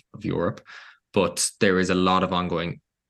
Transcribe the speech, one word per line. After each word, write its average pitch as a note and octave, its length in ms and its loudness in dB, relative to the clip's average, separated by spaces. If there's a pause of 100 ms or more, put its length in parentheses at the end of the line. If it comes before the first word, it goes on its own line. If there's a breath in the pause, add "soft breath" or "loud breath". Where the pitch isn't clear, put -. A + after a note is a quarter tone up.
(120)
of - 140 -12
Europe. E2+ 340 -2 (540 loud breath)
But - 360 0 (100)
there F#2 180 4
is F#2 100 0
a F#2 60 2
lot F#2 280 2
of F#2 120 -2
ongoing E2+ 480 -4 (280)